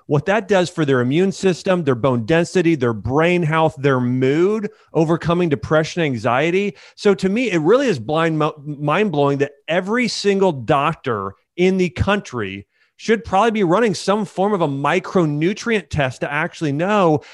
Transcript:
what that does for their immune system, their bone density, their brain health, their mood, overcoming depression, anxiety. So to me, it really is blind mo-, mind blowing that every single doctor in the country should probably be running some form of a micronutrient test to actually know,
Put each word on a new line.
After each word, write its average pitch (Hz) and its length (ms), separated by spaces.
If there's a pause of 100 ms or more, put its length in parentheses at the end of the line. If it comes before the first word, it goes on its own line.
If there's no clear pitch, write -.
what 143 220
that 196 200
does 180 220
for 160 160
their 135 160
immune 160 300
system, 180 520
their 135 120
bone 120 280
density, 165 520
their 123 180
brain 156 480
health, 160 380
their 135 200
mood, 147 680 (240)
overcoming 165 560
depression, 156 540
anxiety. 147 720 (200)
So 202 200
to 190 120
me, 226 220
it 185 100
really 233 280
is 180 100
blind 156 400
mo-, 151 160 (100)
mind 151 480
blowing 143 280
that 139 140 (140)
every 196 400
single 196 440
doctor 131 840 (240)
in 190 200
the 180 120
country 117 800 (280)
should 214 300
probably 202 240
be 214 140
running 185 320
some 202 280
form 196 300
of 180 80
a 160 60
micronutrient 165 1200
test 135 320
to 151 100
actually 151 400
know, 175 500 (120)